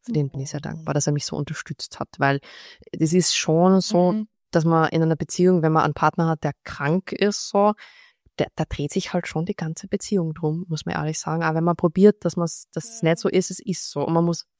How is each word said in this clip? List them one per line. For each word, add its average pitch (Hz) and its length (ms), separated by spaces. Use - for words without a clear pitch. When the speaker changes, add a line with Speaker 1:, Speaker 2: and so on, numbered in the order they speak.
Speaker 1:
Für 240 100
den 147 180
bin 135 120
ich 139 80
sehr 147 100
Speaker 2:
Oh. 156 80
Speaker 1:
dankbar, 160 260
dass 147 140
er 147 60
mich 143 120
so - 120
unterstützt - 640
hat, - 180
weil 139 220
es 156 220
ist 180 220
schon 180 460
so, 180 300
Speaker 2:
Mhm. 214 160
Speaker 1:
dass 160 140
man 165 240
in 165 120
einer 160 140
Beziehung, 180 480
wenn 160 80
man 160 140
einen 151 80
Partner 160 340
hat, 160 160
der 143 80
krank 156 480
ist, - 360
so, 208 240
der, - 180
da 160 100
dreht - 260
sich - 220
halt 175 140
schon 170 180
die 202 100
ganze 165 320
Beziehung 175 460
drum, 165 340
muss 156 180
man 170 100
ehrlich 156 240
sagen. 165 240
Aber 160 140
wenn 165 60
man 170 140
probiert, 190 480
dass 170 100
man's, - 380
dass 165 120
es - 160
Speaker 2:
Ja. 160 100
Speaker 1:
nicht 170 80
so 190 100
ist, - 200
es 185 100
ist - 300
so. 143 160
Und 165 80
man 170 120
muss 170 200